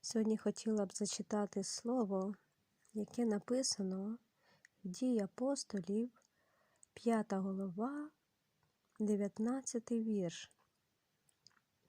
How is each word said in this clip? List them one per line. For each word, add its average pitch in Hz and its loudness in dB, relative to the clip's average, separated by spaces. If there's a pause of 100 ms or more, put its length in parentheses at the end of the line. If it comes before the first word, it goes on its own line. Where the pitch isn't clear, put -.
Сьогодні 220 2
хотіла 208 0
б 185 -10
зачитати 208 -2
слово, 202 0 (600)
яке 214 -2
написано 208 0 (640)
в 196 -4
Дії 240 2
апостолів, 226 -2 (720)
п'ята 214 2
глава, 196 -4 (880)
дев'ятнадцятий 226 0
вірш. 202 -2 (1400)